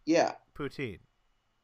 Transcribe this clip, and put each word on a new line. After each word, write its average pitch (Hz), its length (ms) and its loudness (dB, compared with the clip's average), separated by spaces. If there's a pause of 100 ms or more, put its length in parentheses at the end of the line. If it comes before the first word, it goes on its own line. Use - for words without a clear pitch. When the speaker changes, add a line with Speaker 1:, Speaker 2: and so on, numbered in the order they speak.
Speaker 1:
Yeah. 151 280 4 (260)
Speaker 2:
Poutine. 131 400 -8 (640)